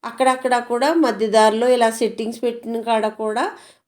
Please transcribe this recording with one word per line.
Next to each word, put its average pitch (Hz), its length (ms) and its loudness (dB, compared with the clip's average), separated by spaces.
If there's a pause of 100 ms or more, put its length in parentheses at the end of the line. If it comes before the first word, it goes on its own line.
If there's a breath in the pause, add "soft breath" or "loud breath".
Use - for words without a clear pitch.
అక్కడక్కడ 254 540 0
కూడా 240 340 -2
మధ్యదారిలో 220 720 2
ఇలా 247 220 4
సెట్టింగ్స్ 226 540 -4
పెట్టిన 233 380 -6
కాడ 220 260 -2
కూడా 220 440 -4 (360 loud breath)